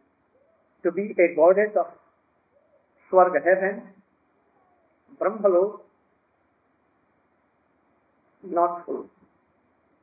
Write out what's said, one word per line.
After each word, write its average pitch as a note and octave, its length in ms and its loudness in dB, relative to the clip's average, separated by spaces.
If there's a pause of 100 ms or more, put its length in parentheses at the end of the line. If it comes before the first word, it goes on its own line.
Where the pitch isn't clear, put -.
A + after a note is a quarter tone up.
(840)
to F3 80 0
be G3+ 260 -8
a E3+ 180 2
goddess F#3+ 440 2
of - 80 -4 (1200)
Swarga F3 340 4
heaven, F#3+ 380 0 (1400)
Brahmalok, G3+ 600 -2 (2500)
not E3+ 420 -4
full. - 240 -12 (920)